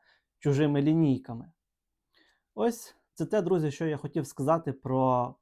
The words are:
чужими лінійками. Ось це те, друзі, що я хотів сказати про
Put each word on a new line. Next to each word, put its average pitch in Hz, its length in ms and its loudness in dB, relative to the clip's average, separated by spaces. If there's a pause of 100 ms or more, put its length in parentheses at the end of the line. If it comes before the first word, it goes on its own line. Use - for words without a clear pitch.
(380)
чужими 143 440 2
лінійками. 143 680 0 (1000)
Ось 233 420 -4 (180)
це 160 120 -6
те, 208 160 0
друзі, 165 280 0
що 160 160 -4
я 156 100 -2
хотів 151 300 -6
сказати 151 460 -2
про 131 680 0